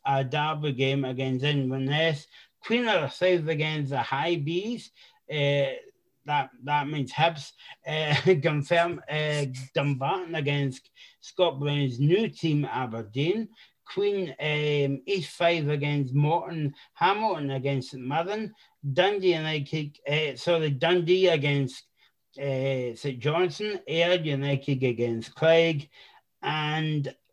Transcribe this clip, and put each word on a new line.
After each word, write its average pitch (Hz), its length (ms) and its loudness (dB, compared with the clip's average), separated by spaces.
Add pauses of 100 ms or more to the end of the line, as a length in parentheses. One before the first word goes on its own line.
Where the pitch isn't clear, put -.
a 139 180 2
derby 151 480 -2
game 135 320 0
against 131 400 -2
Inverness. 143 840 0 (380)
Queen 240 220 0
of 190 140 2
the 131 80 -4
South 175 400 2
against 151 400 -2
the 139 80 -2
High 151 400 -2
Bees. 185 540 -4 (380)
Uh, 143 460 2 (480)
that, 143 260 -2 (140)
that 143 240 0
means 147 240 -4
Hibs. 156 400 0 (340)
Uh, 151 360 0
<laughs> 180 200 4
confirm, 165 600 2 (100)
uh, 151 360 0 (280)
Dumbarton 156 600 0
against 143 560 -2 (280)
Scott 160 400 0
Brown's 143 400 0
new 170 300 4
team, 147 340 0
Aberdeen. 127 840 -4 (420)
Queen, 196 380 -2 (100)
um, 147 680 0
East 190 240 -4
Fife 170 360 2
against 143 460 0
Morton. 156 640 0 (180)
Hamilton 185 560 0
against 135 400 -2
St 131 160 -14
Mirren. 185 480 -4 (400)
Dundee 185 400 4
United, 156 640 -4 (100)
uh, 147 280 -2
sorry, 160 340 0
Dundee 175 600 4
against, 143 560 0 (540)
uh, 131 540 -2
Saint 127 260 -6
Johnstone. 175 680 -2
Ayr 170 340 2
United 139 600 -2
against 117 500 -2
Clegg. 165 560 4 (540)
And 151 680 -2 (220)